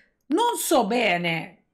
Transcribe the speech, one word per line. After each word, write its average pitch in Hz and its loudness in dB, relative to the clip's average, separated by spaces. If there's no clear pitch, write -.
Non 440 0
so 262 2
bene 175 -2